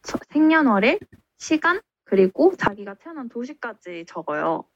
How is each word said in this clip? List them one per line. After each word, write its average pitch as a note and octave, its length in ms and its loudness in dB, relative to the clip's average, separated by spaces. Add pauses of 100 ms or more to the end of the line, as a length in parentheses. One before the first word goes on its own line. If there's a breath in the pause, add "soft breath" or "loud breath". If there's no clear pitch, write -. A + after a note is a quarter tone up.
서-, - 160 -6 (100)
생년월일, D4+ 680 4 (380)
시간, E4 440 -2 (220)
그리고 G3+ 520 2
자기가 G3+ 400 -6
태어난 D4 340 -14
도시까지 A3+ 760 -12
적어요. D#3 580 -6 (100)